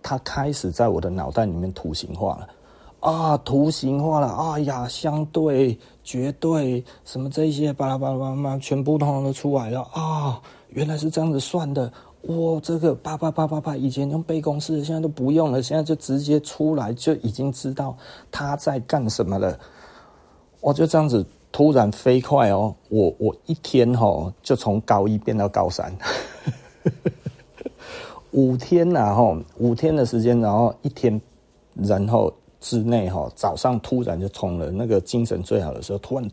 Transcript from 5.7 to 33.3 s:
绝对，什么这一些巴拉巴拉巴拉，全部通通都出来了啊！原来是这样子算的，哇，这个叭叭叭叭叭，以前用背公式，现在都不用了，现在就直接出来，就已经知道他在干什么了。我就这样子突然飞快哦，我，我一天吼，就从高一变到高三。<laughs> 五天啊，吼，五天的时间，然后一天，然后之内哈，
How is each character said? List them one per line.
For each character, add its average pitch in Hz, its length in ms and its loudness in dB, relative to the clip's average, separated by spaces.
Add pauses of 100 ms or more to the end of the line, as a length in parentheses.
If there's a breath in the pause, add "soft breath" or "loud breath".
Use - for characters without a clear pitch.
绝 131 300 -4
对， 139 500 0 (200 loud breath)
什 - 160 -10
么 135 100 -6
这 156 160 0
一 156 60 2
些 147 220 0
巴 139 140 -2
拉 135 100 -2
巴 135 140 -2
拉 131 60 -2
巴 135 180 -4
拉， 139 240 -2
全 135 240 -2
部 151 140 2
通 143 100 2
通 139 160 0
都 135 100 -2
出 143 240 -2
来 110 140 -4
了 123 100 -4 (120)
啊！ 156 460 -4 (300 loud breath)
原 147 180 -4
来 156 100 -4
是 156 120 -2
这 160 120 -2
样 160 100 0
子 139 80 0
算 151 340 -4
的， 127 160 -2 (340 loud breath)
哇， 165 380 -2
这 165 160 -2
个 156 160 2
叭 - 220 -6
叭 160 160 -2
叭 156 160 0
叭 151 140 -4
叭， 151 160 -6
以 131 120 -2
前 139 220 -2
用 160 100 -2
背 160 200 -2
公 151 180 -2
式， 151 240 -2
现 160 100 -4
在 160 60 -2
都 160 80 0
不 135 240 -2
用 160 180 4
了， 127 140 0
现 147 140 -2
在 156 40 2
就 156 140 0
直 135 240 -2
接 147 220 2
出 156 340 0
来， 117 160 -2
就 135 240 0
已 110 160 -4
经 135 180 -4
知 131 240 -6
道 135 220 -6 (340 loud breath)
他 143 280 -4
在 143 240 -2
干 123 280 -2
什 107 160 -2
么 95 140 -2
了。 92 180 -2 (1040 loud breath)
我 143 140 0
就 160 120 2
这 160 120 2
样 156 100 4
子 110 180 2 (280)
突 151 180 6
然 120 220 6
飞 127 260 4
快 123 300 4
哦， 101 260 0 (140)
我， 104 280 4
我 107 160 0 (120)
一 165 80 -2
天 123 400 4
吼， 98 360 2 (140)
就 131 140 2
从 107 240 0
高 101 260 4
一 107 100 2
变 110 200 -2
到 101 100 2
高 92 220 0
三。 - 260 -8 (1300 loud breath)
<laughs> - 1040 -16
五 127 260 4
天 175 400 2
啊， 104 160 4
吼， 104 240 4 (200)
五 117 160 2
天 156 220 2
的 135 100 4
时 113 160 0
间， 120 200 4
然 107 100 2
后 110 300 4
一 139 80 -4
天， 107 300 0 (560)
然 101 340 0
后 107 220 4 (280)
之 - 200 -2
内 110 300 2
哈， 78 260 -4